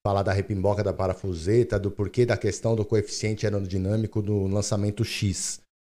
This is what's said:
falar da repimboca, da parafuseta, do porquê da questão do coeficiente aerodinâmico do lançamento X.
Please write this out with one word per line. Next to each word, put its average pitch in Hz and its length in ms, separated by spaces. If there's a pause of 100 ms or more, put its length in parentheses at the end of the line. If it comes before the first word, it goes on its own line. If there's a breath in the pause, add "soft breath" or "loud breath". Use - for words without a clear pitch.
falar 98 220
da 95 80
repimboca, 101 500
da 98 120
parafuseta, 95 840
do 95 140
porquê 104 340
da 117 120
questão 113 400
do 104 80
coeficiente 107 600
aerodinâmico 101 760
do 101 260
lançamento 101 560
X. - 560 (300)